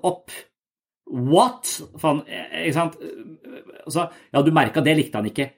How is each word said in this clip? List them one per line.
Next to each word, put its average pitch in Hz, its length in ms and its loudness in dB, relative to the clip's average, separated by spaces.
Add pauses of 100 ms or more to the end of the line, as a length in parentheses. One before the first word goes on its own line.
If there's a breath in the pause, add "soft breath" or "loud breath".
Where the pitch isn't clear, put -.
opp.» - 240 -4 (760)
What? 147 600 2 (320)
Faen, 151 320 0
eh, 156 380 -6
ikke 147 100 0
sant? 165 180 -2 (840)
Altså, 170 240 -2 (240 loud breath)
«Ja, 139 80 2
du 156 160 4
merket 143 320 2
det, 156 80 4
likte 143 240 0
han 107 80 -2
ikke.» 131 300 -4